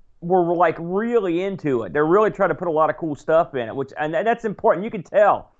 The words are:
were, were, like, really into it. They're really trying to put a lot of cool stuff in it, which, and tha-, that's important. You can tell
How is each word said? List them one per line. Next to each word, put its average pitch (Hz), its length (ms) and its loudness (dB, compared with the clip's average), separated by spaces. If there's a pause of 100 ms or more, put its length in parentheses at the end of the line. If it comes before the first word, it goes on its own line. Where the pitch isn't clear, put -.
(200)
were, 175 240 2
were, 170 100 0
like, 165 240 2
really 185 640 -2
into 151 400 -2
it. 95 120 -8
They're 151 120 2
really 202 240 4
trying 190 200 0
to - 40 -4
put 185 140 -6
a 165 40 -2
lot 151 180 2
of - 80 -6
cool 151 180 -6
stuff 165 380 0
in 120 140 -4
it, 104 60 -8
which, 135 240 -6
and 156 160 -4
tha-, 160 80 0
that's 226 220 -2
important. 196 400 0
You 233 80 -8
can 190 100 -8
tell 180 580 2